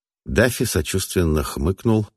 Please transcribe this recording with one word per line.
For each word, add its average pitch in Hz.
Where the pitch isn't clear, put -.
Даффи 117
сочувственно 85
хмыкнул. 98